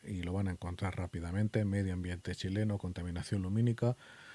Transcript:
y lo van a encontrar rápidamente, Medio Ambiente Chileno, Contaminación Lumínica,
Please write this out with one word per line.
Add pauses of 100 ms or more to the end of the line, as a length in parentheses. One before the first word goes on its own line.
y
lo
van
a
encontrar
rápidamente,
Medio
Ambiente
Chileno,
Contaminación
Lumínica, (380)